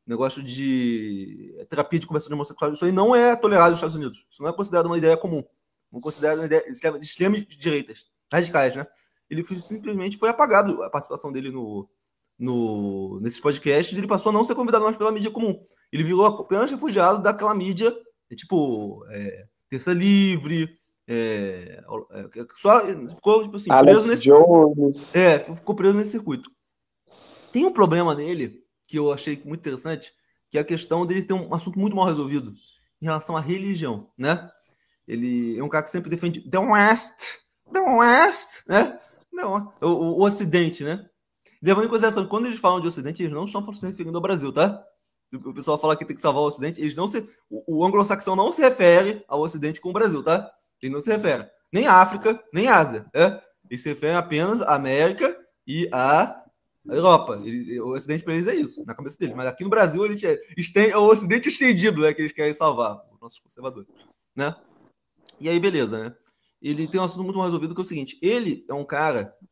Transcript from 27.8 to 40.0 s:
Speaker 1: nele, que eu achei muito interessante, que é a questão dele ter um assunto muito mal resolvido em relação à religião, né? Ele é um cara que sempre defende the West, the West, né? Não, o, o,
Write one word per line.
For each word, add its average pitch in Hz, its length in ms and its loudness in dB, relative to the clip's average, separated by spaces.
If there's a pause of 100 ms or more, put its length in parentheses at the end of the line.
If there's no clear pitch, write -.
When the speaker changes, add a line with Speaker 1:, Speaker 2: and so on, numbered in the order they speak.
Speaker 1:
nele, 147 500 -6 (240)
que 156 120 -8
eu 147 120 0
achei 143 320 -8
muito 156 180 -14
interessante, 156 520 -10 (380)
que 147 80 -2
é - 20 0
a 147 40 -2
questão 170 420 -4
dele 190 160 -2
ter 196 100 -4
um 175 180 -6
assunto 175 280 -6
muito 202 160 -2
mal 190 100 2
resolvido 143 480 -4 (480)
em 156 40 -8
relação 160 300 -4
à 156 40 -2
religião, 160 760 -6
né? 165 360 -2 (560)
Ele 117 500 -4
é 131 60 -6
um 147 60 -6
cara 151 140 -2
que 151 60 -14
sempre 165 220 -8
defende 170 360 -6
the 180 120 -2
West, 214 800 0 (340)
the 381 60 0
West, 294 880 4
né? - 320 2 (340)
Não, 202 480 -6
o, 151 60 0
o, 170 320 0